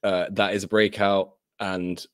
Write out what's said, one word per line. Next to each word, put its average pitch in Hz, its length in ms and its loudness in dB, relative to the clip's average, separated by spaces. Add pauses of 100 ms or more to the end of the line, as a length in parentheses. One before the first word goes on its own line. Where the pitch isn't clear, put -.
uh, 92 280 0
that 101 220 0
is 98 100 -4
a 95 40 -8
breakout 101 680 2 (260)
and 90 540 -4